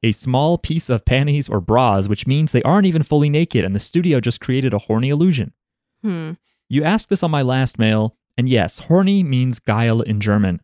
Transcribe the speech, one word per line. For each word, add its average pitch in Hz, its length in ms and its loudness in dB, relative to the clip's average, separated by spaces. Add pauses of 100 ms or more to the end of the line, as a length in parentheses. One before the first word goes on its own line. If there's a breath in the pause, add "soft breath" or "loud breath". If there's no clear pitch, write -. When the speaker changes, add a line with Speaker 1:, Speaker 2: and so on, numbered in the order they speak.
Speaker 1:
a 113 80 2
small 139 460 0
piece - 320 -6
of 117 160 -2
panties 143 420 0
or 104 140 -2
bras, 104 480 2
which 104 180 -4
means 147 240 0
they 127 120 2
aren't 190 240 4
even 160 160 2
fully 147 260 2
naked 147 340 0
and 95 120 -4
the 104 40 -2
studio 165 400 0
just 117 220 -4
created 131 320 -2
a 101 60 -2
horny 113 300 -2
illusion." 147 440 0 (480)
Speaker 2:
Hmm. 165 300 -6 (360)
Speaker 1:
You 139 160 -2
asked 202 260 -2
this 196 140 -2
on 160 80 -2
my 143 120 0
last 127 340 -2
mail, 110 400 0 (200)
and 127 120 0
yes, 110 300 0
horny 190 420 2
means 127 380 0
geil 113 420 0
in 104 180 -2
German, 101 440 0